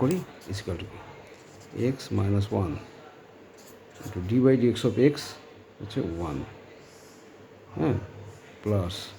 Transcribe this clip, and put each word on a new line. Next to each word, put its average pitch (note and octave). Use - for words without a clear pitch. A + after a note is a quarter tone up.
করি C#3
is G2+
equal F2
to G2
কি? -
এক্স C3+
মাইনাস G2+
ওয়ান F#2+
into F#2+
d -
by C3+
dx A#2
of G2+
x C#3+
হচ্ছে -
ওয়ান, D#3+
হ্যাঁ, D3+
plus F#2+